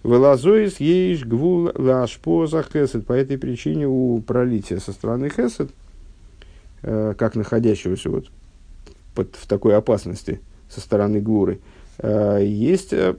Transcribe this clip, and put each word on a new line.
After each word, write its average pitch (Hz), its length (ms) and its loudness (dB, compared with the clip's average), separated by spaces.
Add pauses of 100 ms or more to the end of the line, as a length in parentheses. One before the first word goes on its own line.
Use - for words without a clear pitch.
"Велазоис 143 720 4
еиш 170 460 2
гвул 170 500 0
лашпо 131 720 0
за 156 160 0
хесед". 135 420 -2
По 123 80 -2
этой 135 240 0
причине 139 500 -4
у 127 340 0
пролития 113 580 -2
со 101 140 -10
стороны 123 360 -4
хесед, 226 420 -4 (1120)
э, 107 340 -2
как 113 180 0
находящегося 107 760 -2
вот - 180 -4 (880)
под, 98 200 -6
в - 120 -20
такой 101 280 2
опасности 107 640 -2 (300)
со - 120 -16
стороны 104 400 0
гвуры, 104 380 0 (400)
э, 104 440 0
есть, 113 500 -2
э, 92 260 0